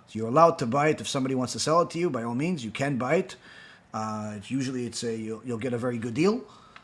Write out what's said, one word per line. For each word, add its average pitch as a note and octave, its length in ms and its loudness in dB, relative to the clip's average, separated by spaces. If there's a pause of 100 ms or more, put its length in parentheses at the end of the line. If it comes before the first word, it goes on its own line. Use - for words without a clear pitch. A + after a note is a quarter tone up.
So - 120 -8
you're A2 100 -4
allowed D#3+ 300 8
to C3+ 80 0
buy C#3+ 220 2
it. - 120 0
If A2 80 -6
somebody C3 260 0
wants B2+ 180 -2
to A2+ 60 -6
sell D#3+ 240 4
it - 80 0
to D#3+ 80 -6
you, E3+ 120 2
by B2 120 -2
all A#2 120 -4
means, D3 300 -2
you G#2+ 60 -6
can C#3 260 -2
buy B2+ 200 0
it. F#3+ 200 -2 (580)
Uh, G#2+ 420 -4
it's G2+ 140 -12
usually, B2+ 360 -2
it's A2 180 -8
a, A2+ 100 -2
you'll, A2 300 -6
you'll A#2+ 140 -4
get B2 140 -2
a A#2+ 60 -2
very A#2+ 200 -2
good A2+ 160 -4
deal. G3 280 2 (400)